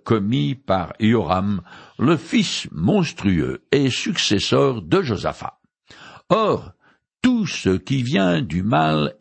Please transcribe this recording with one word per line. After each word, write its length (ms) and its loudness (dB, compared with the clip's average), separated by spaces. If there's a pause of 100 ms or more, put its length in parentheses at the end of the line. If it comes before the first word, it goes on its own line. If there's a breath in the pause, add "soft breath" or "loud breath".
commis 520 0
par 440 -2
Yoram, 600 0 (360 loud breath)
le 200 2
fils 560 -2
monstrueux 1000 0
et 180 2
successeur 920 0
de 200 2
Josaphat. 600 -6 (680 loud breath)
Or, 460 0 (480 soft breath)
tout 260 2
ce 220 -2
qui 340 0
vient 380 0
du 200 -2
mal 600 0